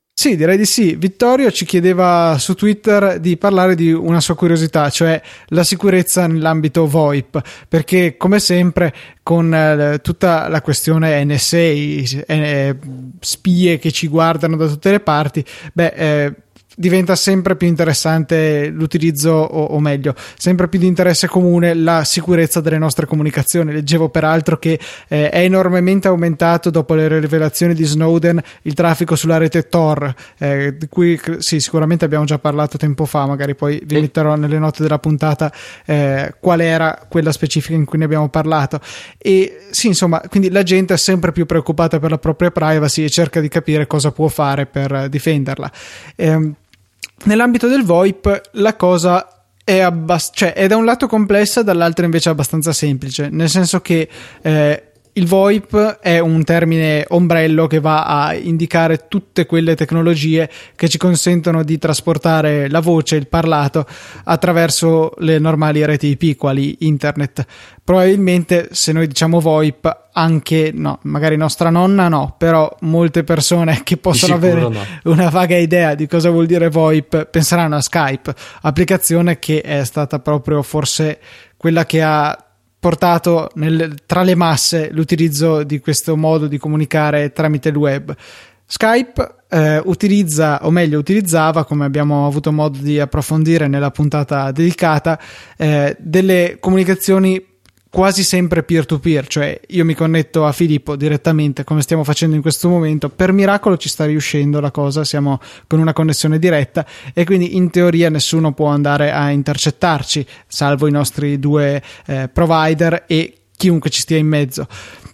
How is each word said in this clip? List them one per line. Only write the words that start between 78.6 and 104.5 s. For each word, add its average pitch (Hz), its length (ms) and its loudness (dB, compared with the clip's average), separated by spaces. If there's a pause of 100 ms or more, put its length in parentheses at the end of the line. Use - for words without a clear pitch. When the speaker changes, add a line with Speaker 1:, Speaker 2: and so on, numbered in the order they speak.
Speaker 1:
applicazione 170 760 0
che 156 220 -2
è 143 240 -4
stata 143 360 -4
proprio 147 420 -2
forse 151 560 -4 (400)
quella 165 260 0
che 160 160 0
ha 151 460 -2 (360)
portato 170 720 0
nel, 160 520 -4
tra 180 180 2
le 185 100 4
masse 165 560 0
l'utilizzo 156 720 0
di 147 160 -4
questo 156 380 -2
modo 156 320 0
di 143 100 -4
comunicare 151 720 -2
tramite 156 360 -2
il 147 80 -2
web. 143 360 -2 (540)
Skype, 240 680 -2 (140)
eh, 156 360 2
utilizza, 170 800 0
o 156 60 2
meglio 160 260 2
utilizzava, 160 640 0
come 147 200 -2
abbiamo 143 420 0
avuto 147 240 -2
modo 151 280 0
di 147 200 -2
approfondire 156 680 0
nella 139 240 -2
puntata 143 580 -2
dedicata, 165 640 0 (400)
eh, 147 440 0
delle 180 580 0
comunicazioni 190 920 2 (420)
quasi 190 300 2
sempre 175 400 0
peer-to-peer, 156 640 0
cioè - 420 -4
io 175 160 0
mi 165 80 0
connetto 160 540 0
a 147 60 0
Filippo 151 440 -2
direttamente, 147 680 0
come 151 200 -2
stiamo 156 220 -2
facendo 156 300 0
in 151 60 0
questo 160 300 0
momento. 156 400 0
Per 185 220 0
miracolo 196 440 2
ci - 140 -8
sta 156 160 -4
riuscendo 147 540 -2